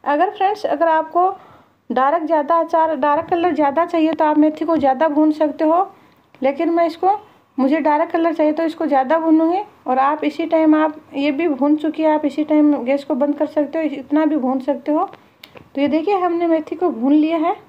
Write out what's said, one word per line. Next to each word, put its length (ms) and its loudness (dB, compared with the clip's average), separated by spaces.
अगर 260 0
friends, 360 -2
अगर 220 0
आपको 400 0
डार्क 340 0
ज़्यादा 340 0
अचार, 380 0
डार्क 340 0
color 240 0
ज़्यादा 320 0
चाहिए 260 0
तो 120 0
आप 140 2
मेथी 260 2
को 120 0
ज़्यादा 340 2
भून 240 2
सकते 300 -2
हो, 260 2
लेकिन 280 0
मैं 160 2
इसको 300 -2
मुझे 220 2
डार्क 300 0
कलर 240 0
चाहिए 180 2
तो 120 -2
इसको 220 -4
ज़्यादा 320 2
भूनूंगी 400 2
और 140 0
आप 240 0
इसी 220 -4
टाइम, 300 2
आप 200 0
ये 180 0
भी 160 -2
भून 280 0
चुकी 260 -4
है, 80 2
आप 140 0
इसी 200 -2
टाइम 400 2
गैस 200 -2
को 120 -4
बंद 200 -2
कर 120 -2
सकते 300 -2
हो, 80 -2
इतना 400 -2
भी 120 0
भून 220 -2
सकते 320 -4
हो। 120 0
तो 60 -4
ये 80 2
देखिए 280 0
हमने 300 -2
मेथी 300 -2
को 140 0
भून 220 0
लिया 260 2
है। 160 0